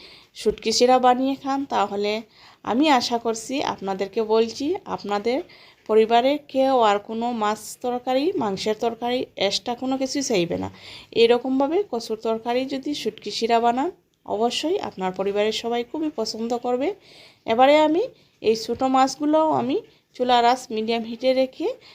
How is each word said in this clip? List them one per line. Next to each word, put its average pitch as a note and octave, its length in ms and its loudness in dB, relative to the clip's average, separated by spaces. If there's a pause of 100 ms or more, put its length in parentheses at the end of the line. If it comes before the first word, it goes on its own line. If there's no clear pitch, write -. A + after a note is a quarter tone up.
(380)
শুটকি G#3+ 340 -2
শিরা B3 280 6
বানিয়ে B3+ 360 2
খান, C4+ 300 -4
তাহলে G#3 480 -2 (520)
আমি A#3+ 240 2
আশা B3 280 2
করছি, A3+ 380 -6 (100)
আপনাদেরকে G3 580 -4
বলছি, A3+ 420 0 (200)
আপনাদের G#3 540 -2 (460)
পরিবারে A#3 460 4 (160)
কেউ C4 360 2
আর G3+ 160 6
কোনো A3+ 340 -6
মাছ G#3+ 260 -2 (220)
তরকারি, B3+ 440 -2 (120)
মাংসের G#3+ 420 -2
তরকারি, A#3+ 400 -2 (180)
এক্সট্রা G3+ 380 -2
কোনো C4 220 -4
কিছু C4+ 260 -4
চাইবে F3+ 340 0
না। F#3+ 120 -6 (460)
এরকমভাবে C4 600 2 (120)
কচুর A3+ 320 -6
তরকারি A#3 440 -2
যদি C4+ 300 -6
শুটকি - 360 -8
শিরা A#3 280 0
বানান, A#3+ 300 0 (360)
অবশ্যই B3 560 -2
আপনার F#3 320 -6
পরিবারের G3+ 440 0
সবাই A#3+ 260 -4
খুবই D#4 320 -6
পছন্দ A3+ 420 -6
করবে। B3 320 -2 (580)
এবারে B3+ 320 6
আমি D#4 240 4 (380)
এই A3 160 2
ছোটো A#3+ 300 -4
মাছগুলো C4+ 520 2 (140)
আমি B3+ 240 0 (380)
চুলার B3 300 2
আঁচ B3 240 2
মিডিয়াম A3+ 360 -2
হিটে A#3+ 280 -2
রেখে C4 340 0 (280)